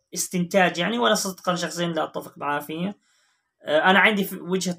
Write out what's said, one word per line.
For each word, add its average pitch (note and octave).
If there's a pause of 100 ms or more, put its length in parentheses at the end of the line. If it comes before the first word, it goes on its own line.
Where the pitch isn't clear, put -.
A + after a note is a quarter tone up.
(140)
استنتاج، F3+
يعني، G3
وأنا A3
صدقًا F#3
شخصيًا E3+
لا D#3+
أتفق -
معاه D3
فيه. E3 (680)
آه، D3+
أنا F#3+
عندي G3+
ف-، F#3
وجهة F3+